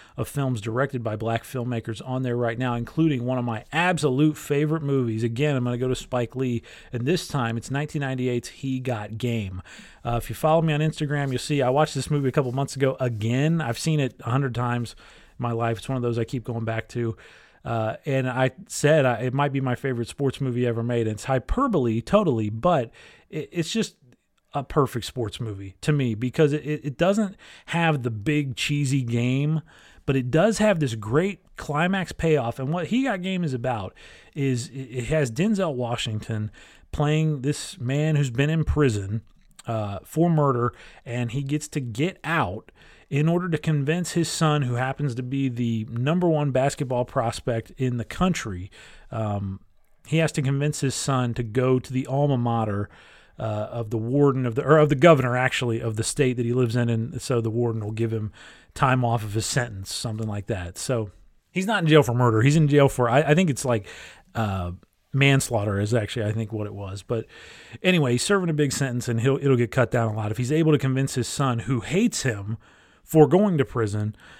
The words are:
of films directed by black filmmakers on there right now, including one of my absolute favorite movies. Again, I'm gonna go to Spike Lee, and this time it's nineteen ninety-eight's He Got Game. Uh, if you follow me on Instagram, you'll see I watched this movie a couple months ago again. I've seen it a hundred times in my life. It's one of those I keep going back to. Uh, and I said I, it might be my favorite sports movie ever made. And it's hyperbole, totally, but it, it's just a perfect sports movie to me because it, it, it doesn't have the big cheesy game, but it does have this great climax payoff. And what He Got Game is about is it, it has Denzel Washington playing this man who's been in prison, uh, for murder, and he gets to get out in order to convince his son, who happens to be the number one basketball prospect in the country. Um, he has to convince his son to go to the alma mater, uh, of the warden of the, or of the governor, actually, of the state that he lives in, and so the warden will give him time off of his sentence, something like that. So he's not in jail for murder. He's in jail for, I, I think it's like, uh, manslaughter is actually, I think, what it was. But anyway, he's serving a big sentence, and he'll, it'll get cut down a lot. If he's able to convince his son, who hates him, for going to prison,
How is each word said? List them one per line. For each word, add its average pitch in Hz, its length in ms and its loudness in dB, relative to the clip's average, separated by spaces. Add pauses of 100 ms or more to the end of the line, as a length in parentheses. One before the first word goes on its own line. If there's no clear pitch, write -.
(160)
of 113 100 -4
films 131 340 -2
directed 120 440 -4
by 110 100 -4
black 113 300 -4
filmmakers 117 600 -6
on 131 200 -4
there 120 120 -2
right 117 220 -2
now, 123 160 -2
including 127 500 0
one 127 140 -2
of 120 60 -2
my 113 280 -4
absolute 151 640 2
favorite 151 460 -2
movies. 127 400 0
Again, 127 320 0
I'm 127 80 0
gonna 120 160 -2
go 127 80 -2
to 127 80 0
Spike 123 400 -4
Lee, 127 280 -2 (300)
and 120 140 -4
this 165 220 0
time 117 280 -2
it's 113 140 -8
nineteen 147 300 -4
ninety-eight's 127 480 -2
He 131 320 -6
Got 110 360 -6
Game. 107 460 -4 (420)
Uh, 120 120 -2
if 117 120 -4
you 110 60 -8
follow 160 260 2
me 160 120 2
on 147 80 0
Instagram, 147 500 -2
you'll 127 80 -2
see 147 240 0
I 123 80 2
watched 147 240 2
this 135 160 -4
movie 143 180 0
a 123 40 0
couple 131 180 0
months 131 240 -4
ago 131 240 0
again. 127 640 0
I've 117 180 -4
seen 156 220 0
it 131 240 -2
a 113 60 -4
hundred 131 260 0
times 120 400 -2 (420)
in - 40 -8
my 120 100 -2
life. 117 260 0
It's - 100 -10
one 135 80 -2
of 123 60 -4
those 120 160 0
I 117 60 0
keep 117 180 -4
going 113 220 -6
back 113 260 -4
to. 117 260 -4 (460)
Uh, 113 340 -2 (100)
and 135 200 0
I 127 260 0 (160)
said 147 360 4
I, 123 140 2
it 123 160 -2
might 143 180 0
be 135 80 0
my 131 140 0
favorite 120 340 -4
sports - 320 -2
movie 123 260 0
ever 117 160 0
made. 120 240 0
And 110 100 -2
it's - 80 -12
hyperbole, 135 760 0
totally, 131 480 2
but 117 420 0 (380)
it, - 240 -10
it's 165 180 -4
just - 260 -4 (580)
a - 100 -4
perfect 127 400 0
sports 113 360 -8
movie 98 420 -8
to 156 100 2
me 131 220 2
because 127 400 2
it, 147 100 -4
it, 151 220 -6
it 143 100 -6
doesn't 196 400 2 (300)
have 160 360 2
the 120 80 -2
big 135 460 -2
cheesy 143 460 0
game, 127 580 0 (460)
but 135 100 2
it 127 140 -2
does 180 260 4
have 208 240 2
this 131 140 0
great 135 460 -2 (160)
climax 175 560 -2
payoff. 143 460 0
And 135 140 -4
what 175 140 -4
He 240 160 0
Got 226 180 -2
Game 185 240 -2
is 147 80 -2
about 117 400 -4 (420)
is 131 360 -2
it, - 20 -20
it 131 360 -8
has 147 220 0
Denzel 180 440 0
Washington 113 760 -4 (420)
playing 151 500 0
this - 360 -4
man 147 380 0
who's 143 140 2
been 135 180 0
in 160 160 0
prison, 110 560 0 (460)
uh, 104 360 -6
for 170 280 0
murder, 135 420 2 (320)
and 120 280 -4
he 143 100 -4
gets 143 260 -4
to 151 120 -4
get 127 440 -4
out 135 480 -4 (380)
in 147 180 2
order 175 200 0
to 156 100 0
convince 156 540 -2
his 165 160 0
son, 151 340 2
who 123 120 -2
happens 131 420 -4
to 127 60 -4
be 135 260 -2
the 117 420 -2
number 151 380 0
one 147 240 2
basketball 127 520 0
prospect 117 720 -2
in 127 200 0
the 117 80 -4
country. 104 680 -2 (400)
Um, 101 500 -4 (460)
he 156 120 0
has 160 140 2
to 156 100 -2
convince 139 380 0
his 135 140 0
son 123 400 -2
to 123 80 -4
go 127 380 2
to 131 120 -10
the 127 140 -2
alma 139 320 2
mater, 113 500 0 (480)
uh, 107 340 -4
of 117 200 -6
the 117 80 -2
warden 131 480 2
of 117 80 -2
the, - 80 -2
or 151 160 6
of 151 120 6
the 151 40 2
governor, 131 420 6
actually, 123 440 0
of 113 160 -4
the 107 80 0
state 127 320 0
that 120 100 0
he 120 60 0
lives 123 240 2
in, 120 120 2
and 117 320 -2
so 120 200 0
the 113 100 0
warden 113 340 -2
will 104 60 -6
give 110 220 -2
him 107 200 -4 (420)
time 127 300 4
off 117 200 0
of 104 100 -6
his 107 120 -2
sentence, 110 460 -4
something 110 360 -6
like 104 180 -6
that. 90 320 -6
So 113 320 -2 (400)
he's 185 160 -4
not 208 160 0
in 160 60 2
jail 151 160 10
for 120 100 -2
murder. 120 280 6
He's 143 140 6
in 151 120 6
jail 139 200 8
for, 123 200 0
I, 127 140 4
I 151 120 4
think 175 160 4
it's 123 140 -4
like, 117 220 0 (480)
uh, 98 380 -2 (400)
manslaughter 123 680 2
is 104 120 0
actually, 110 340 0
I 107 40 0
think, 110 220 -4
what 107 160 -4
it 101 60 -12
was. 101 280 -10
But 113 240 -4 (560)
anyway, 170 300 2
he's 120 100 2
serving 190 280 2
a 156 40 0
big 147 160 2
sentence, 123 380 -4
and 117 120 0
he'll, 135 180 2
it'll 139 180 4
get 117 160 0
cut 120 180 2
down 113 240 0
a - 20 -6
lot. 107 140 -4
If 110 60 -6
he's 127 160 -2
able 156 180 4
to 147 80 6
convince 131 380 0
his 120 100 0
son, 127 340 0
who 127 200 -2
hates - 420 0
him, 107 340 -4 (540)
for 156 160 8
going 180 320 4
to 131 60 2
prison, 107 500 -2 (260)